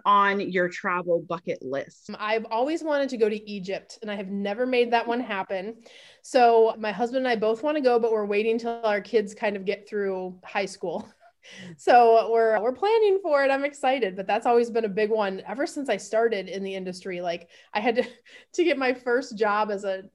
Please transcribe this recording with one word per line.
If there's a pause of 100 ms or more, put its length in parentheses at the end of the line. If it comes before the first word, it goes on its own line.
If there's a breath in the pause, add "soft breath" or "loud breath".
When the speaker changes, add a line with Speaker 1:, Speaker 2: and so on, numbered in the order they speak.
Speaker 1:
on
your
travel
bucket
list?
Speaker 2:
I've
always
wanted
to
go
to
Egypt
and
I
have
never
made
that
one
happen. (460 loud breath)
So
my
husband
and
I
both
wanna
go,
but
we're
waiting
till
our
kids
kind
of
get
through
high
school.
<laughs> (600 loud breath)
So
we're,
we're
planning
for
it.
I'm
excited,
but
that's
always
been
a
big
one
ever
since
I
started
in
the
industry.
Like, (240 soft breath)
I
had
to, (260 loud breath)
<laughs>
to
get
my
first
job
as
a, (120)